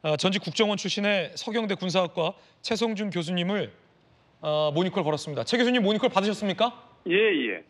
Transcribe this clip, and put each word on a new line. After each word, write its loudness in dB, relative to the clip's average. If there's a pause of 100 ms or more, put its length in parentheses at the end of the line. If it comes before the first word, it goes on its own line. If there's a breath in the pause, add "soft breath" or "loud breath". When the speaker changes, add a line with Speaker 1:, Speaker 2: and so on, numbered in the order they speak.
Speaker 1:
아, 0
전직 0
국정원 0
출신의 -2
서경대 -4
군사학과 -2 (300 soft breath)
최성준 -2
교수님을, -2 (720)
아, 0
모닝콜 0
걸었습니다. -2
최 0
교수님 4
모닝콜 2
받으셨습니까? 0 (380)
Speaker 2:
예, 2
예. 2